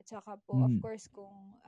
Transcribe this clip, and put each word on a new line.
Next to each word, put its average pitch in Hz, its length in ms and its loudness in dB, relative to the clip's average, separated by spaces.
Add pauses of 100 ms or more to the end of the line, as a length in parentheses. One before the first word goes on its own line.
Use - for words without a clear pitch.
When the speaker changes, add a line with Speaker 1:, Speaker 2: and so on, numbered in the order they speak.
Speaker 1:
At - 80 -20
saka 208 400 -14
po, 131 160 4
of 127 80 6
Speaker 2:
Mm-hmm. 113 80 2
Speaker 1:
course, 220 320 -8
kung 196 240 -20 (320)